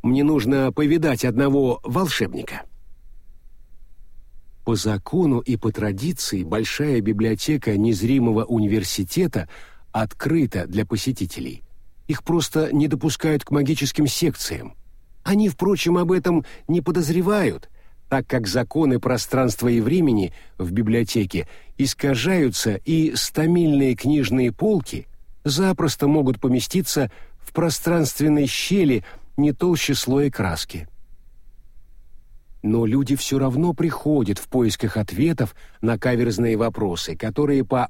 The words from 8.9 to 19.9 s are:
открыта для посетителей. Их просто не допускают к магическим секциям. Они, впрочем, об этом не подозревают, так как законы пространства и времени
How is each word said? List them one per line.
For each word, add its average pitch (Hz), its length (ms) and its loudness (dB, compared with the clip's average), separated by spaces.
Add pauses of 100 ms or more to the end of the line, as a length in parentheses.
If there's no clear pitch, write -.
открыта 113 760 0
для 101 200 0
посетителей. 92 760 -4 (440)
Их 143 160 -4
просто 156 500 0
не 147 140 4
допускают 147 580 0
к - 60 -12
магическим 143 560 2
секциям. - 680 -4 (500)
Они, 202 240 4
впрочем, 180 500 2
об 175 140 2
этом 170 320 2 (240)
не 170 140 2
подозревают, 175 840 0 (400)
так 135 180 -2
как 120 200 -2
законы 127 540 2
пространства 123 680 0
и 117 120 4
времени 120 520 2 (260)